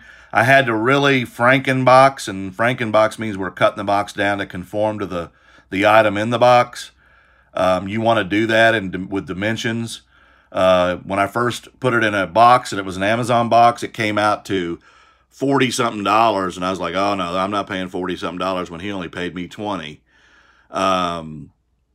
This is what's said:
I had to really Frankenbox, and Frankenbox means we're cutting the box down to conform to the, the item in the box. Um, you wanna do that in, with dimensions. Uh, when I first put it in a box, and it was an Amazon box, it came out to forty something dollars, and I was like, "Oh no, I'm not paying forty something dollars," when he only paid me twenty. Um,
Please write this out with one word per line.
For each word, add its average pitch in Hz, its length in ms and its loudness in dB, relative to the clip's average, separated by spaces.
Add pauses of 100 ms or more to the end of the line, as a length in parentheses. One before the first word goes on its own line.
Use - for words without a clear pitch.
(320)
I 110 140 2
had 135 220 4
to 120 60 -2
really 131 520 2
Frankenbox, 131 1040 4
and 95 260 -10
Frankenbox 113 640 0
means 107 180 -6
we're 92 140 -6
cutting 107 240 0
the 104 80 -8
box 101 300 -2
down 101 240 -2
to 98 80 -6
conform 104 540 -4
to 101 60 -4
the, 85 240 -8 (420)
the 98 140 0
item 107 300 6
in 110 140 -2
the 120 100 -2
box. 123 520 4 (640)
Um, 92 360 0
you 107 100 -4
wanna 113 240 2
do 104 240 -2
that 113 260 4
in, 95 360 -6
with 98 180 -6
dimensions. 110 760 -6 (500)
Uh, 92 440 4
when 98 220 -6
I 98 80 0
first - 520 -6
put 127 140 0
it 113 100 2
in 107 100 0
a 95 140 -2
box, 120 440 4
and 101 80 -6
it 98 60 -6
was 92 120 -8
an 95 60 -4
Amazon 117 460 0
box, 117 340 4
it 101 100 -12
came 107 240 -4
out 104 280 0
to 85 340 -6 (500)
forty 135 420 0
something 110 320 -2
dollars, 101 520 2
and 90 100 -6
I 92 40 -2
was 95 100 -4
like, 85 140 -6
"Oh 101 220 0
no, 90 220 -4
I'm 95 140 -2
not 101 160 -4
paying 92 200 -8
forty 90 300 -6
something 90 200 -8
dollars," 90 320 -4
when 85 120 -14
he 101 100 -8
only 90 160 -8
paid 87 260 -8
me 87 140 -10
twenty. 85 540 -10 (680)
Um, 85 800 -4 (440)